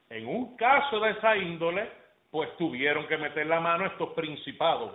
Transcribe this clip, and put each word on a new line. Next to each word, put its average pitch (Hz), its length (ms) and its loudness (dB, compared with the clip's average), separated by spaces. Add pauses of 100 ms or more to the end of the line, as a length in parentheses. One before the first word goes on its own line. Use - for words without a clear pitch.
En 113 180 -10
un 214 300 -6
caso 269 420 4
de 214 120 2
esa 214 260 4
índole, 170 520 -2 (420)
pues 151 260 -4
tuvieron 147 500 0
que 156 100 -2
meter 151 300 -2
la 165 140 2
mano 170 240 2
a 185 40 0
estos 165 260 -6
principados, 147 800 -2